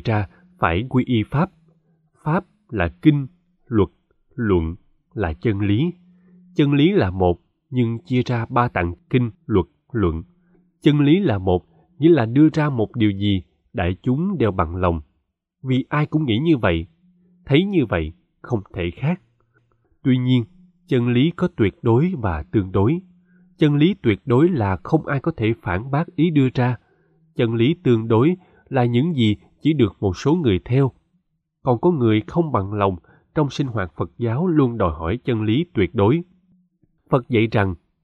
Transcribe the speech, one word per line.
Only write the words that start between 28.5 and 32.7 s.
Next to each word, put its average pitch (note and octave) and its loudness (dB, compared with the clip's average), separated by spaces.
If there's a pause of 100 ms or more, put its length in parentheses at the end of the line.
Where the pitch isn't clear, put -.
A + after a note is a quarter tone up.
là B2+ 0
những B2 0
gì A2 2 (260)
chỉ D3+ 2
được A#2 0
một F#2+ -2
số D3 0
người A2+ 0
theo. C3 0 (720)
Còn A#2+ -2
có F3+ 2
người A2+ 0
không E3 -4
bằng G2+ -4